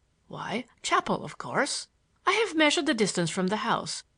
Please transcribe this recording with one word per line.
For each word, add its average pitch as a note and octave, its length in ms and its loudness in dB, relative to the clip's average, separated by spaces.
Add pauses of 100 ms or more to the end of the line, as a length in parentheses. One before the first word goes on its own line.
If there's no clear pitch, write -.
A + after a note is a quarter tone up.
(280)
Why, F3 380 -8 (180)
chapel, - 400 0
of - 160 -12
course. F#3+ 480 -2 (400)
I F#4 60 4
have G4+ 220 0
measured D4+ 300 4
the D4+ 80 4
distance F#3 380 2
from F#3 160 0
the G#3 240 -2
house, - 320 -2 (140)